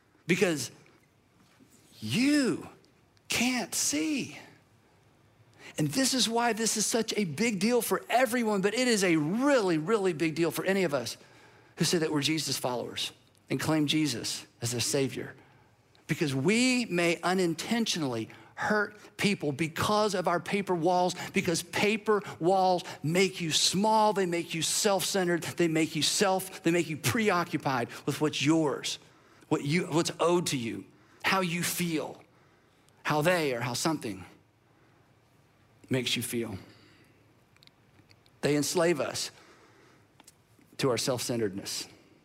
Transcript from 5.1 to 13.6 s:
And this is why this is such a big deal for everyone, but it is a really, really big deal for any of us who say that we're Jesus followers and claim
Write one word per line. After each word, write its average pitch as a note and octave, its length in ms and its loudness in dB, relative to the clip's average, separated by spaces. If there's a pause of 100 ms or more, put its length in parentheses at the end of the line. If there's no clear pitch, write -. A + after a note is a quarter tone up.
And D3 140 -2
this C4 200 0
is A3+ 160 2
why A#3 260 2
this A3 220 -2
is G#3 100 0
such A3+ 300 -2
a G#3 80 0
big F#3 340 -2
deal A#3 240 2
for F#3 280 -2
everyone, A3 520 2
but G#3 120 2
it B3 140 2
is G#3 160 2
a E3+ 120 4
really, G3 600 2
really F#3+ 340 0
big D#3+ 220 -2
deal E3 160 2
for D#3+ 140 -4
any F#3+ 200 2
of D3 80 0
us B2 240 -4 (600)
who E3 80 0
say E3+ 140 2
that D#3 120 0
we're D3 120 0
Jesus D3+ 360 -2
followers - 540 -6 (360)
and C3+ 100 -2
claim D3+ 280 0